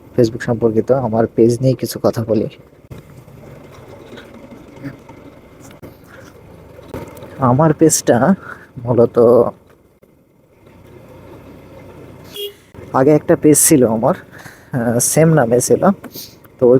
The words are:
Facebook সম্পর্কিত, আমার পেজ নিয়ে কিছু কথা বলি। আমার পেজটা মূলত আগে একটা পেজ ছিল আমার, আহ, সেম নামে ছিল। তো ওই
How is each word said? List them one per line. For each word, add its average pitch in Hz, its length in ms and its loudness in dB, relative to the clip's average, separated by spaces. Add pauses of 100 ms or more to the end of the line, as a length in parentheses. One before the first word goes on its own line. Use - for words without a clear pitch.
(160)
Facebook 120 240 0
সম্পর্কিত, 113 520 -2
আমার 117 420 -2
পেজ 117 260 0
নিয়ে 131 140 0
কিছু - 280 -10
কথা 110 220 -4
বলি। 110 240 -4 (4000)
আমার 135 360 0
পেজটা 151 600 0 (500)
মূলত 120 600 2 (3500)
আগে 135 180 2
একটা 151 260 2
পেজ - 320 2
ছিল 131 180 4
আমার, 113 280 0 (580)
আহ, 117 260 -2
সেম 160 340 2
নামে 123 280 2
ছিল। 143 300 0 (720)
তো 123 80 4
ওই 131 120 6